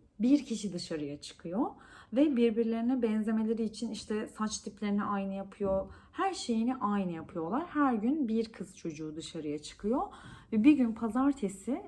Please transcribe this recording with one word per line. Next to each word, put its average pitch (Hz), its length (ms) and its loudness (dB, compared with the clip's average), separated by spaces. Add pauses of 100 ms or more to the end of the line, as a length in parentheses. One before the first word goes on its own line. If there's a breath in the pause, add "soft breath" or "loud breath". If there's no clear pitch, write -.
(200)
bir 262 260 6
kişi 208 280 -6
dışarıya 147 480 -6
çıkıyor 190 440 -4 (480 loud breath)
ve 285 220 4
birbirlerine 233 640 2
benzemeleri 220 640 0
için 220 280 -6
işte 214 360 -6
saç - 380 -6
diplerini 202 380 -2
aynı 196 300 -2
yapıyor. 196 600 -2 (180 loud breath)
Her 370 220 0
şeyini 240 420 0
aynı 202 360 0
yapıyorlar. 170 560 -4
Her 277 260 2
gün 240 340 2
bir 220 240 0
kız - 240 -12
çocuğu 156 400 -8
dışarıya 156 440 -6
çıkıyor 240 420 -2 (520 loud breath)
ve 214 100 4
bir 302 100 10
gün 240 200 4
Pazartesi 233 960 0